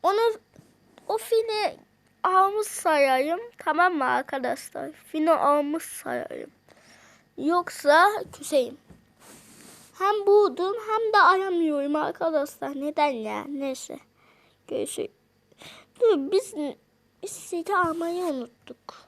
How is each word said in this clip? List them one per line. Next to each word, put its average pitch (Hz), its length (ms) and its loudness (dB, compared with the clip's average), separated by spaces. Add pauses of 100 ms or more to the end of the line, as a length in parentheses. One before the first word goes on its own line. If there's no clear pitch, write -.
Onu, 440 380 0 (680)
o 427 80 -2
fili 440 580 -2 (460)
almış 392 440 2
sayayım. 285 720 2 (180)
Tamam 349 360 2
mı 277 100 -2
arkadaşlar? 262 880 -4
Fili 311 380 -2
almış 294 540 2
sayayım. - 640 -10 (880)
Yoksa 330 680 4 (240)
küseyim. 262 460 -2 (1200)
Hem 403 280 0
buldum 403 500 4 (120)
hem 440 240 0
de 427 60 6
aramıyorum 330 800 2
arkadaşlar. 294 840 -4
Neden 294 280 0
ya? 214 400 -6
Neyse. 269 500 -8 (680)
Görüşürüz. - 420 -6 (920)
Dur 381 320 4
biz, 480 220 -2 (680)
biz 403 80 -10
seti 359 460 -6
almayı 339 480 -2
unuttuk. 254 720 -10 (120)